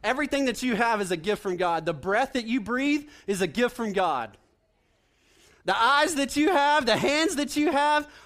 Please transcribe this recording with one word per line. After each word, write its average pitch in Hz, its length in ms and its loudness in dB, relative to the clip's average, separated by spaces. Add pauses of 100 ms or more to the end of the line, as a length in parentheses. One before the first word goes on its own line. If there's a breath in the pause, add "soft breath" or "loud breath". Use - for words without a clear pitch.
everything 277 440 0
that 240 160 -2
you 247 120 0
have 220 280 0
is 180 80 -6
a 180 80 -2
gift 190 240 -4
from 185 160 -4
God. 170 260 -2
The 170 80 -2
breath 196 400 -2
that 240 140 -4
you 233 160 -2
breathe 277 440 -2 (200 loud breath)
is 196 160 -2
a 190 40 2
gift 233 300 -2
from 220 160 -4
God. 151 460 -2 (1300 soft breath)
The 190 100 0
eyes 285 380 4
that 277 200 -2
you 302 160 2
have, 294 360 4
the 220 100 4
hands 311 400 0
that 285 200 -4
you 294 140 2
have, 294 380 2 (180 loud breath)